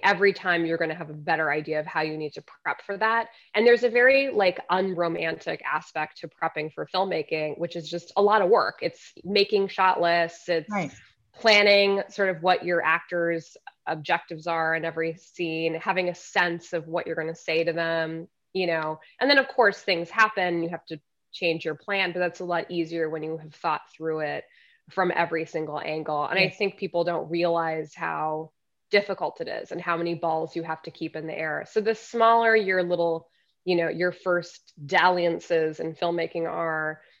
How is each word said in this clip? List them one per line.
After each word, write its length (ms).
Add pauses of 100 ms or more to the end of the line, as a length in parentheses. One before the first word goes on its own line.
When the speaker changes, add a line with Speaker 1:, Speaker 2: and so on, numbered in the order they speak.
Speaker 1:
every 300
time 320
you're 120
gonna 180
have 140
a 40
better 380
idea 280
of 60
how 160
you 160
need 160
to 100 (200)
prep 180
for 160
that. 320 (260)
And 100
there's 180
a 60
very, 420
like, 280 (100)
unromantic 960
aspect 540
to 80
prepping 460
for 120
filmmaking, 720
which 180
is 140
just 280
a 40
lot 200
of 80
work. 320
It's 320 (100)
making 460
shot 320
lists, 480
it's 220
Speaker 2:
Right. 200 (420)
Speaker 1:
planning 760
sort 200
of 140
what 220
your 180
actors' 720 (320)
objectives 580
are 300
in 80
every 320
scene, 600
having 340
a 60
sense 580
of 140
what 200
you're 80
gonna 200
say 280
to 80
them, 560 (260)
you 140
know. 320 (220)
And 80
then, 80
of 100
course, 340
things 280
happen, 540
you 60
have 180
to 120 (320)
change 320
your 120
plan, 360
but 80
that's 220
a 40
lot 240
easier 400
when 140
you 140
have 180
thought 280 (120)
through 240
it 240 (460)
from 260
every 300
single 340
angle. 460
And 140
I 60
Speaker 2:
Yes. 120
Speaker 1:
think 200
people 260
don't 260
realize 640
how 580 (380)
difficult 500
it 80
is 240
and 80
how 160
many 200
balls 400
you 80
have 180
to 80
keep 260
in 120
the 100
air. 320
So 100
the 140
smaller 600
your 260
little, 480 (360)
you 100
know, 120
your 240
first 600 (140)
dalliances 920
in 140
filmmaking 560
are, 540 (180)